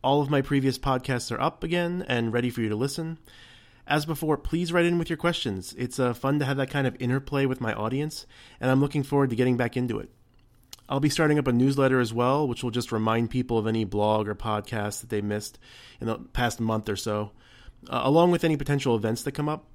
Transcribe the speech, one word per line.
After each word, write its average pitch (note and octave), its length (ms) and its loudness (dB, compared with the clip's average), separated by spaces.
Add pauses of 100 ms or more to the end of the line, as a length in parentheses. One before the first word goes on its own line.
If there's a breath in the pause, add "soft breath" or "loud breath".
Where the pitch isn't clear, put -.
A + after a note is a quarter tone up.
All C#3+ 200 2
of C3+ 80 -2
my C#3+ 100 4
previous C3+ 380 2
podcasts B2+ 520 -2
are A#2 100 -4
up - 220 -2
again F3 460 -2
and A#2 240 0
ready A#2+ 180 0
for A#2+ 100 -6
you A2 80 0
to G#2 80 -2
listen. D#3+ 420 -4 (680 loud breath)
As D3+ 200 0
before, D#3 300 -2
please E3+ 360 -2
write F3 140 4
in F3 120 2
with - 120 -2
your D#3+ 60 -2
questions. A#2+ 640 -4
It's, B2 220 -4
uh, B2 120 2
fun C#3 260 0
to D3 60 0
have C#3 120 0
that C3+ 140 -2
kind C#3 160 0
of - 120 -2
interplay C3+ 480 0
with B2+ 140 -2
my A2 120 -2
audience, C3 540 -4 (340 loud breath)
and C3 100 2
I'm C3+ 100 6
looking C#3+ 220 0
forward C#3 280 2
to A2 60 -2
getting B2 200 4
back A#2+ 200 -2
into A#2+ 220 -2
it. - 120 -10 (760)
I'll C#3 120 -2
be D3+ 80 4
starting D3+ 300 4
up C3+ 100 0
a B2 40 4
newsletter C3 460 4
as A#2 140 0
well, C3 340 2
which A#2+ 160 -4
will B2 80 -2
just A#2 220 -4
remind A2+ 380 2
people B2 280 0
of G#2+ 80 0
any A2+ 180 0
blog G#2 440 0
or G#2 60 -4
podcast G#2 680 -4
that - 100 -18
they G#2 100 0
missed G#2 380 -6 (420 loud breath)
in A2+ 60 -6
the A2+ 120 -2
past - 420 -2
month A2 280 -2
or G2+ 80 -2
so, G#2 360 -4 (580 soft breath)
uh, B2 140 -2
along E3+ 260 6
with E3+ 140 0
any D#3 120 2
potential C#3 380 0
events A2+ 300 -2
that C3+ 80 -4
come D3+ 160 -4
up. D#3 260 -6